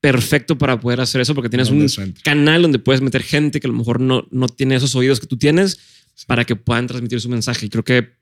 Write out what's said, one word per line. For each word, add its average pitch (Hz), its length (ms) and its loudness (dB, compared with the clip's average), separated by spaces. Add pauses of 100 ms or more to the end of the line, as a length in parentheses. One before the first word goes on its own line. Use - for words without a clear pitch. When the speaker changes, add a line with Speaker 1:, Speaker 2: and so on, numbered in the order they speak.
Speaker 1:
perfecto 139 560 2
para 127 240 0
poder 120 220 -2
hacer 127 180 -2
eso, 131 140 0
porque 120 160 -4
tienes 123 180 0
Speaker 2:
Donde 139 140 4
Speaker 1:
un 147 40 4
Speaker 2:
eso 123 160 -4
entra. 95 220 -10
Speaker 1:
canal 151 380 4
donde 147 160 4
puedes 131 240 2
meter 131 200 -2
gente 151 380 -2
que - 60 -8
a 127 40 -2
lo 120 60 -2
mejor 120 240 -2
no, 131 300 0
no 127 180 -2
tiene 131 280 -2
esos 127 180 -2
oídos 127 260 2
que - 60 -18
tú 131 100 -6
tienes 165 420 2 (360)
Speaker 2:
Sí. - 120 -20
Speaker 1:
para 120 200 0
que 117 100 -2
puedan 117 300 -2
transmitir 120 340 -6
su 120 80 -8
mensaje. 117 380 -4
Y - 20 -8
creo 113 160 -4
que 123 240 0 (120)